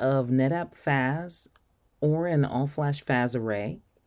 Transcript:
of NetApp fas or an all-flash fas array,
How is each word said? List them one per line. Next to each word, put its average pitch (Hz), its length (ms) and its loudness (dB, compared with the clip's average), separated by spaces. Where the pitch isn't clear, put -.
of 131 260 2
NetApp 131 480 2
fas 143 760 -2
or 156 260 2
an 156 180 4
all-flash 143 560 -2
fas 123 360 0
array, 110 420 -4